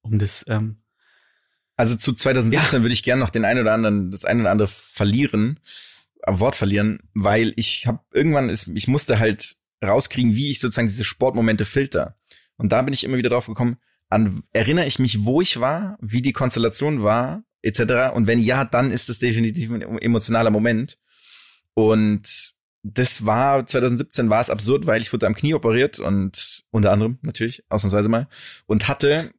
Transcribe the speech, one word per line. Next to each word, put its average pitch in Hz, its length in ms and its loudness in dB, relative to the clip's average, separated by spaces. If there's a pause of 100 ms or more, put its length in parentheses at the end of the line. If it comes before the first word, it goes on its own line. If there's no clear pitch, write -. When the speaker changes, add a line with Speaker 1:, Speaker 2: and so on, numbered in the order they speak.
Speaker 1:
um 110 180 -2
das, - 280 -2
ähm, 107 300 -4 (1000)
Speaker 2:
Also 117 200 0
zu 127 160 -2
zweitausendsiebzehn 131 680 2
Speaker 1:
Ja. 110 40 4
Speaker 2:
würde 117 100 2
ich - 100 -2
gerne 127 160 2
noch 127 100 0
den 113 160 -2
ein 120 140 2
oder 107 140 2
anderen, 104 380 0
das 98 120 -10
ein 117 160 0
oder 95 120 2
andere 104 180 2
verlieren, 110 920 -2 (640)
äh, 95 180 0
Wort 120 160 2
verlieren, 101 440 0 (140)
weil 104 440 2
ich - 300 -2
hab - 260 -4
irgendwann 143 340 2
ist, 95 260 -4
ich 104 140 -2
musste 127 320 2
halt 110 380 -2 (260)
rauskriegen, 110 520 2
wie 143 160 -2
ich 127 100 -2
sozusagen 117 260 0
diese 107 160 -4
Sportmomente 110 600 0
filter. 92 500 -2 (400)
Und 98 160 0
da 123 120 4
bin 139 100 -2
ich - 100 -2
immer 131 140 -2
wieder 123 120 0
drauf 120 180 0
gekommen, 120 300 -2 (300)
an, 104 360 0 (100)
erinnere 143 320 2
ich 135 140 -4
mich, 110 260 0
wo 135 160 2
ich 180 180 -2
war, 170 400 -4
wie 110 220 -4
die 131 100 0
Konstellation 120 720 -2
war, 123 400 0 (180)
et 104 140 -2
cetera. 123 340 2
Und 110 180 2
wenn 117 120 2
ja, 123 240 2
dann 123 280 0
ist - 180 -2
es - 100 -4
definitiv 113 520 0
ein 113 100 -6
emotionaler 113 680 0
Moment. 113 460 0 (760)
Und 107 800 2 (300)
das 104 420 -2
war, 127 400 2
zweitausendsiebzehn 123 640 0
war 107 100 4
es 123 100 0
absurd, 120 360 0
weil 113 160 2
ich - 100 -8
wurde 113 160 -2
am 107 80 0
Knie 151 200 0
operiert 123 440 0
und 95 720 -2
unter 104 200 4
anderem 110 320 2
natürlich, - 440 -6
ausnahmsweise 104 420 0
mal, 117 180 0 (400)
und 107 200 0
hatte 147 520 0